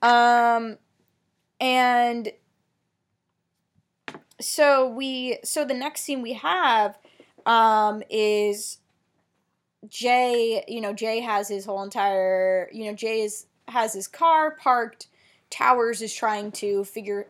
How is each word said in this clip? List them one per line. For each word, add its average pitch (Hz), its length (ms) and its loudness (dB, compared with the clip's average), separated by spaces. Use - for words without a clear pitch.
Um, 240 760 4
and 240 720 2
so 277 480 4
we, 254 560 -6
so 302 220 -2
the 262 80 -4
next 269 280 -6
scene 269 200 -6
we 233 120 -8
have, 247 640 0
um, 214 640 4
is 208 680 0
Jay, 240 800 0
you 226 140 -8
know, 208 120 -6
Jay 226 280 -4
has 208 260 -2
his 196 180 -8
whole 196 160 -6
entire, 190 920 0
you 220 140 -12
know, 208 80 -8
Jay 220 280 -4
is, 214 260 -8
has 226 260 -2
his 196 140 -10
car 320 440 2
parked 240 560 -2
Towers 233 520 2
is 220 120 -8
trying 214 400 -4
to 202 300 -2
figure 202 460 -8